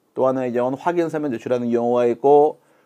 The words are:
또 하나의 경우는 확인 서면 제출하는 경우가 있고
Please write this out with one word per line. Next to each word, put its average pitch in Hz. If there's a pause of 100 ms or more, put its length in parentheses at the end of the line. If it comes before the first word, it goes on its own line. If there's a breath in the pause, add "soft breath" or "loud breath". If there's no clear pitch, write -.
(140)
또 123
하나의 131
경우는 127
확인 175
서면 151
제출하는 120
경우가 120
있고 147 (280 soft breath)